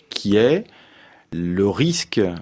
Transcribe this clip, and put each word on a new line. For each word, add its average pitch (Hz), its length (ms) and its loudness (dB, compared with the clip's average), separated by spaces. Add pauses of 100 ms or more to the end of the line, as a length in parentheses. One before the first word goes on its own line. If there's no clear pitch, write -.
qui - 260 -2
est 139 300 2 (680)
le 90 380 0
risque 139 500 -2 (220)